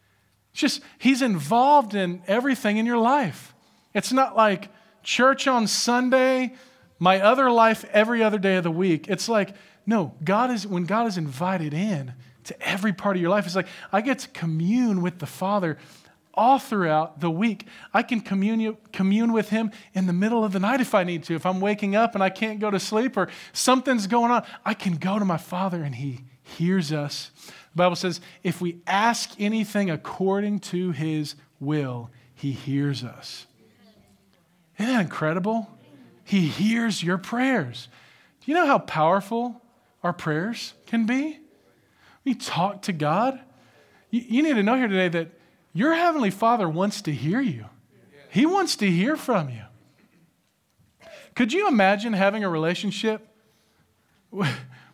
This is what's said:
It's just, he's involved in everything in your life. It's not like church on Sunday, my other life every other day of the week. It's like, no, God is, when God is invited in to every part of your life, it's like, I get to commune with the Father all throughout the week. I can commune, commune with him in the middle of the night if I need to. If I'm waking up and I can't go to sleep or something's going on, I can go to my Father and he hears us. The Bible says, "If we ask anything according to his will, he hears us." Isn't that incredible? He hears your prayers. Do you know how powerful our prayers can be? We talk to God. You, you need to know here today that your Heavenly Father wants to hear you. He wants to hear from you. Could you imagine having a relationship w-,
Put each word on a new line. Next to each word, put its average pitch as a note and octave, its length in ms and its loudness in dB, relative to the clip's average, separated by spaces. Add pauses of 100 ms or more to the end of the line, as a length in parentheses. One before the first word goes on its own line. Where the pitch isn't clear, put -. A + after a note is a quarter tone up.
(520)
It's - 80 -10
just, - 200 0 (160)
he's B3 240 2
involved A3+ 760 4
in F3+ 320 -2
everything A3 520 0
in A3+ 80 0
your A#3+ 100 0
life. A#3 580 0 (380)
It's G#3 200 -2
not C4 240 2
like G#3+ 340 2 (320)
church C4 440 2
on A#3+ 200 2
Sunday, B3+ 880 2 (440)
my F#3 220 4
other B3 300 6
life A3+ 420 4
every A3 300 4
other G#3+ 160 2
day F#3+ 180 2
of F#3 80 0
the F3 60 0
week. E3 380 0
It's F#3 200 -2
like, G#3+ 260 0 (300)
no, G3 300 0 (100)
God G#3+ 260 2
is, G#3 160 -4
when F3+ 180 -2
God G#3+ 220 0
is F#3+ 120 -4
invited D#3 560 -4
in D#3 400 -4 (300)
to - 180 -16
every G3 300 -2
part G3+ 220 -2
of F3+ 80 -2
your E3+ 80 0
life, G3+ 160 2
it's E3+ 80 -6
like, F#3 140 -2 (240)
I G3 80 2
get B3 200 -2
to - 80 -14
commune F#3 760 0
with F3+ 160 -4
the D3 80 -10
Father F#3+ 520 -2 (560)
all B3+ 240 4
throughout D#3+ 600 0
the E3+ 100 0
week. G3 360 -2 (260)
I A3 100 2
can A#3 180 -2
commune, A3 560 0 (160)
commune G#3+ 400 2
with G#3+ 180 0
him A3 200 0 (220)
in F#3+ 140 0
the F3+ 60 2
middle A3 320 2
of G#3 80 0
the F#3+ 80 0
night A#3+ 200 2
if - 140 0
I F#3+ 100 4
need E3+ 200 -4
to. E3 100 -4
If D#3+ 100 -4
I'm F#3 160 -2
waking G3+ 340 0
up A3+ 200 2
and F#3+ 80 0
I F#3+ 80 2
can't G#3+ 280 -6
go G#3+ 120 -2
to G3 100 0
sleep A#3+ 360 -2
or F3+ 120 0 (240)
something's B3+ 540 2
going A#3 240 2
on, A#3+ 140 0 (200)
I G#3+ 100 -2
can F3+ 220 -2
go F#3+ 220 -2
to G#3 60 0
my F3+ 120 0
Father F3+ 460 -6
and C#3+ 120 -6
he B2+ 260 -8 (220)
hears E3+ 500 -2
us. D3 400 -6 (120)
The - 320 -18
Bible F3 200 4
says, F3 240 -4 (220)
"If - 180 -4
we F3 260 -4
ask A3 520 0
anything G#3 520 -2
according G3 680 -2
to F3+ 320 -4
his D3+ 420 -4 (260)
will, C3+ 500 -4 (240)
he C#3 180 -6
hears C#3 520 -2
us." - 420 -16 (1300)
Isn't A#3 140 -2
that B3 100 2
incredible? F#3 760 -4 (500)
He G3 140 2
hears G3+ 600 0
your F3 140 0
prayers. A#3 720 -2 (520)
Do - 120 -4
you - 20 2
know F4 120 4
how B3+ 140 4
powerful G3 840 0 (400)
our F3 100 -2
prayers E3+ 600 -4 (100)
can A3+ 220 -2
be? C#4 340 -2 (840)
We C4 120 0
talk F#3+ 480 -4
to G#3 100 -6
God. F3+ 480 0 (680)
You, A#3 180 -2
you B3 140 2
need D4+ 140 2
to G#3 60 2
know G#3+ 120 2
here B3+ 140 2
today F#3 200 2
that E3 220 -4 (420)
your C#4 220 2
Heavenly E4 340 2
Father A3+ 400 0
wants F#3 340 -2
to D#3 120 -4
hear D3+ 260 -2
you. C#3+ 240 -4 (640)
He A3+ 160 2
wants F4+ 320 2
to G3+ 140 2
hear G3 260 2
from F#3+ 320 -2
you. A#2 140 -12 (1700)
Could A#3+ 200 0
you G4+ 120 2
imagine G#3 460 2
having G3+ 320 0
a F#3+ 60 -2
relationship F3+ 760 -2 (1040)
w-, E3+ 220 -2 (420)